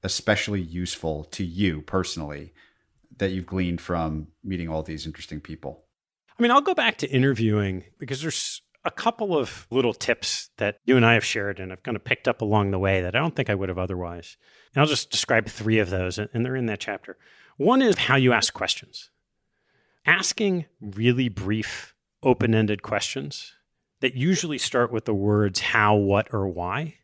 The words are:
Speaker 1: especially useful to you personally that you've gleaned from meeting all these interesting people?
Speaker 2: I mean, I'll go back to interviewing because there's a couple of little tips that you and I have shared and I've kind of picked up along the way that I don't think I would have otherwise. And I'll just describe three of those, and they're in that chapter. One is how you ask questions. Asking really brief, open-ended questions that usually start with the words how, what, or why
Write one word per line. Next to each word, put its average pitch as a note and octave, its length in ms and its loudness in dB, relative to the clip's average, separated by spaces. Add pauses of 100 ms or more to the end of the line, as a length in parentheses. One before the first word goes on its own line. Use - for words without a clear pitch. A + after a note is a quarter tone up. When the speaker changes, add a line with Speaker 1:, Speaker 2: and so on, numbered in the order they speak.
Speaker 1:
especially G#2 580 0
useful E2 640 -6
to - 180 -8
you F2 380 0
personally D2 720 -6 (640)
that G2 140 -2
you've F#2 140 -6
gleaned F2+ 360 -2
from D#2 460 -4 (160)
meeting F2 260 -6
all D#2 140 -4
these D#2 240 -10
interesting D#2 320 -12
people? - 460 -14 (520)
Speaker 2:
I - 40 0
mean, A#3+ 100 4
I'll C4 100 6
go F4 140 0
back A#3 220 0
to C3+ 120 -4
interviewing G#2+ 760 0 (140)
because C3+ 220 -8
there's - 400 -6 (240)
a F3 60 -2
couple G#3 460 -2
of - 320 -4
little A#2+ 240 2
tips - 640 -4
that G#2 280 -2
you B2+ 120 6
and A#2+ 80 8
I A#2 80 8
have A2 100 4
shared G2+ 360 -4
and F#2 120 -10
I've F#2 120 -16
kind A#2 120 -4
of G2+ 80 -8
picked - 240 -2
up A#2 140 0
along G#2 300 2
the F#2+ 80 0
way F#2+ 220 2
that F2+ 140 -4
I A#2+ 40 2
don't D#3+ 160 -2
think B2 140 -4
I G#2 60 2
would F#2+ 140 -4
have F2 80 -4
otherwise. F2+ 600 -8 (360)
And C#3 80 4
I'll D#3 60 6
just D3 220 -2
describe A2+ 380 0
three A2 320 0
of F#2+ 100 2
those, F2+ 280 -2
and A2+ 280 -4
they're B2+ 100 -4
in B2+ 100 -4
that G#2 140 -4
chapter. - 380 -10 (400)
One A#3+ 240 4
is A3+ 160 4
how - 180 2
you B2+ 180 6
ask G#2+ 200 2
questions. - 560 -8 (960)
Asking F#3 600 0 (160)
really A#2 480 0
brief, - 680 -6 (280)
open-ended A2 580 4
questions - 720 -6 (480)
that C3 140 -2
usually D3+ 420 0
start A#2+ 340 0
with A2+ 140 -4
the A2+ 80 -2
words G2+ 480 2
how, G#2+ 340 4
what, G2+ 380 2
or G2 160 -2
why F#2 540 -6